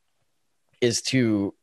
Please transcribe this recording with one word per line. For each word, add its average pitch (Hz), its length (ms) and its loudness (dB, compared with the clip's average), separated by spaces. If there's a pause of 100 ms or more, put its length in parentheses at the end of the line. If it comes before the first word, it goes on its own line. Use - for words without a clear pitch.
(800)
is 117 220 0
to, 110 500 0 (100)